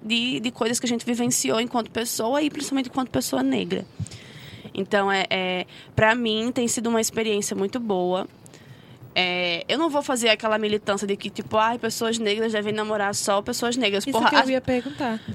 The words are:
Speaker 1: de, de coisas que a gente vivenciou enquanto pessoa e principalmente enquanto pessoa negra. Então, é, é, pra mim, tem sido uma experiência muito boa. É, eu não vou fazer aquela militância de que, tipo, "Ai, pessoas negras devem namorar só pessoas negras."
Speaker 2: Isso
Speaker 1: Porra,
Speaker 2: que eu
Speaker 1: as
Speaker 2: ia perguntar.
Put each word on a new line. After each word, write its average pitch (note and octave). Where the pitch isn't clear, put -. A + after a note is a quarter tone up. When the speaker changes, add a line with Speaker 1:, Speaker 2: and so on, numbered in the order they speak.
Speaker 1:
de, A#3
de B3
coisas A#3
que -
a A#3
gente A#3
vivenciou A#3+
enquanto A#3+
pessoa A#3
e D4
principalmente C#4
enquanto B3+
pessoa C4
negra. G3+
Então, G3
é, F#3+
é, F#3
pra A3
mim, A3+
tem A#3+
sido A3+
uma A#3
experiência A3
muito G3
boa. F#3
É, F3+
eu A3+
não D#4+
vou C#4+
fazer A#3
aquela G#3+
militância G#3
de G3
que, G3+
tipo, -
"Ai, A3+
pessoas A3+
negras A3
devem G#3
namorar G#3+
só G3+
pessoas A#3+
negras." G3+
Speaker 2:
Isso C#4
Speaker 1:
Porra, A#3
Speaker 2:
que G3
eu A3
Speaker 1:
as B3+
Speaker 2:
ia C4
perguntar. B3+